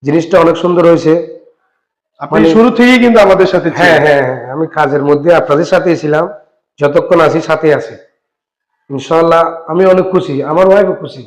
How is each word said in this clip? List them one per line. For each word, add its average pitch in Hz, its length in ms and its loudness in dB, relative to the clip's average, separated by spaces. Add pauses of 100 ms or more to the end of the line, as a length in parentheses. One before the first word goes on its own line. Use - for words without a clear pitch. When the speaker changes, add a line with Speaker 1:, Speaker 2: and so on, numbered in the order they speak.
Speaker 1:
জিনিসটা 165 380 -2
অনেক 165 200 2
সুন্দর 175 260 0
হয়েছে। 160 240 2 (1080)
Speaker 2:
আপনি 156 160 -2
Speaker 1:
মানে 165 160 2
Speaker 2:
শুরু 226 220 4
থেকেই 247 260 4
কিন্তু 233 220 4
আমাদের 190 280 2
সাথে 170 180 -2
ছিলেন। 170 160 0
Speaker 1:
হ্যাঁ, 160 180 4
হ্যাঁ, 143 200 2
হ্যাঁ, 127 300 -8
আমি 160 100 -4 (120)
কাজের 143 320 -2
মধ্যে 147 200 0 (120)
আপনাদের 147 320 -2
সাথেই 175 300 0
ছিলাম, 151 220 -2 (540)
যতক্ষণ 175 480 0
আছি 156 120 0 (100)
সাথে 160 180 -2 (120)
আছি। - 160 -12 (960)
ইনশাআল্লাহ 165 520 0 (300)
আমি 175 120 0 (100)
অনেক 185 200 0
খুশি, 175 220 -2 (160)
আমার 180 160 2
ওয়াইফও 190 340 2
খুশি 135 260 -16